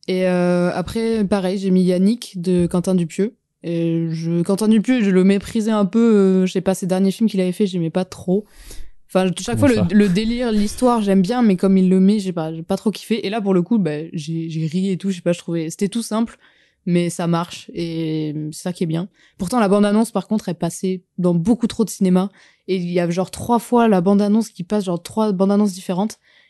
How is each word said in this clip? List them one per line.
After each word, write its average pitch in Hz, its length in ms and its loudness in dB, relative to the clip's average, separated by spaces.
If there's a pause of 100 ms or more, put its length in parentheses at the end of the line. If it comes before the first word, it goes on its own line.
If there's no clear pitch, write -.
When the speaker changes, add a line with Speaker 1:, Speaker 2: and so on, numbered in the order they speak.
Speaker 1:
Et, 185 180 0
euh, 180 480 2
après, 226 500 -2
pareil, 190 340 0
j'ai 190 120 -2
mis 185 140 4
Yannick 185 560 0
de 175 260 0
Quentin 180 300 0
Dupieux. 185 400 -2 (260)
Et 165 480 -2
je, 165 320 -2
Quentin 196 260 0
Dupieux, 226 340 2
je 202 80 2
le 185 140 4
méprisais 202 480 0
un 208 140 2
peu, 185 120 0 (160)
euh, 190 320 4
je 185 60 -4
sais 190 80 -2
pas, 190 140 0
ses 196 120 -8
derniers 190 240 2
films 220 180 0
qu'il 196 120 -2
avait 180 120 0
fait, 214 140 0
j'aimais 175 240 -4
pas 185 140 -2
trop. 190 400 -4 (640)
Enfin, 190 180 0 (120)
chaque - 200 -4
Speaker 2:
Comment - 0 -
Speaker 1:
fois, 285 100 6
le, 247 60 6
Speaker 2:
ça ? 214 160 0
Speaker 1:
le 208 180 6
délire, 226 440 0
l'histoire, 220 480 0
j'aime 196 220 4
bien, 240 200 0
mais 202 140 4
comme 190 200 2
il 185 120 4
le 185 120 4
met, 196 200 4
j'ai 185 120 -6
pas, 160 220 -6
j'ai 165 80 -10
pas 196 140 -4
trop 208 160 -2
kiffé. - 340 -4
Et 196 40 -2
là, 226 100 -4
pour 196 140 0
le 180 80 4
coup, 226 160 0
bah, 151 200 -2 (140)
j'ai, 165 380 -6
j'ai 160 160 -4
ri 185 240 -2
et 185 60 -2
tout, 190 140 -4
je 185 60 -4
sais 170 60 -16
pas, 170 100 0
je 170 60 -2
trouvais, 165 320 -6
c'était 202 180 -4
tout 226 140 -4
simple, 226 360 -4 (480)
mais 175 240 0
ça 170 160 -6
marche, 170 480 -4
et 160 580 -6 (200)
c'est - 100 -16
ça 180 100 -6
qui 180 120 -4
est - 20 -4
bien. 165 220 -4 (300)
Pourtant, 202 200 -2
la 220 100 2
bande-annonce, 208 440 2
par 190 160 -4
contre, 214 200 -4
est 175 60 -4
passée 185 480 -4 (160)
dans 175 160 2
beaucoup 185 320 0
trop - 180 0
de 175 60 -8
cinéma, 185 400 2 (380)
et 185 80 0
il 175 160 -4
y 175 80 2
a 170 100 0
genre 180 220 -4
trois - 260 -2
fois 233 300 2
la 190 120 4
bande-annonce 202 500 2
qui - 120 -14
passe, 208 220 -4
genre 175 180 -4
trois 214 300 -2
bandes-annonces 196 400 2
différentes. 190 460 -6 (320)